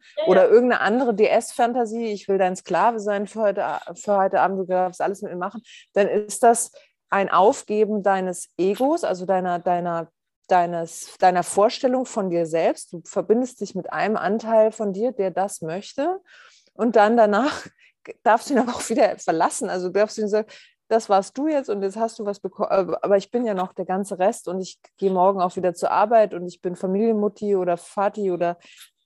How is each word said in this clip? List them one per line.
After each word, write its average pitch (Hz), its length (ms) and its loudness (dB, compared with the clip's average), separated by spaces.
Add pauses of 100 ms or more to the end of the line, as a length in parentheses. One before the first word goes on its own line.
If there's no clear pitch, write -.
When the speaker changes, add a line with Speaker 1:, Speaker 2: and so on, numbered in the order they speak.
(180)
Speaker 1:
Ja, 605 80 -2
Speaker 2:
Oder 185 220 6
Speaker 1:
ja. - 20 4
Speaker 2:
irgendeine 240 320 4
andere 240 320 0
D-S-Fantasie, 233 1000 0
ich 202 160 -10
will 196 100 0
dein 185 200 0
Sklave 208 420 0
sein 202 280 -4
für 214 120 -12
heute 202 240 0
A-, 156 320 -8
für 202 220 -2
heute 190 240 2
Abend, 190 180 0
du 190 60 -4
darfst 180 340 -2
alles 190 220 -4
mit 180 100 -10
mir 180 60 -10
machen, 202 240 -10 (320)
dann 196 160 2
ist 208 340 -4
das 233 280 4 (380)
ein 196 200 0
Aufgeben 208 720 2
deines 190 540 -2
Egos, 247 480 0
also 180 200 -4
deiner, 180 340 0
deiner, 175 500 -2 (400)
deines, 175 680 -2
deiner 180 240 4
Vorstellung 254 600 2
von 196 240 -4
dir 170 160 0
selbst. 165 460 -2
Du 170 140 -14
verbindest 220 560 -2
dich 196 140 -10
mit 180 180 -8
einem 208 240 -2
Anteil 220 560 2
von 208 180 -4
dir, 220 220 -4
der 190 180 -2
das 190 300 -4
möchte, 269 580 -6 (540)
und 233 240 2
dann 214 180 6
danach 226 500 2 (260)
<laughs> - 320 -20
darfst 226 260 2
du 285 40 -2
ihn 247 60 4
aber 240 140 0
auch - 160 -8
wieder 226 300 2
verlassen. 175 500 -2
Also 180 200 -4
darfst 202 280 0
du 220 40 -4
ihm 214 60 -2
sagen, 214 200 0 (420)
das 226 200 0
warst 196 280 2
du 285 100 -2
jetzt 285 220 -2
und 202 120 -4
jetzt 196 160 -4
hast 226 220 -4
du 214 60 -8
was 202 160 -8
beko-, - 280 -6
äh, 185 320 0
aber 196 160 2
ich 196 120 -2
bin 240 160 -2
ja 220 80 -2
noch 185 200 -4
der 190 100 -8
ganze 185 360 -6
Rest 202 280 -2
und 185 140 -6
ich - 180 -12 (180)
gehe 196 140 0
morgen 190 300 2
auch 180 160 -2
wieder 180 160 -2
zur - 180 -4
Arbeit 214 420 4
und 175 140 -8
ich - 140 -16
bin 180 160 -6
Familienmutti 208 800 0
oder 175 200 0
Vati 202 540 -4
oder 175 260 -2 (480)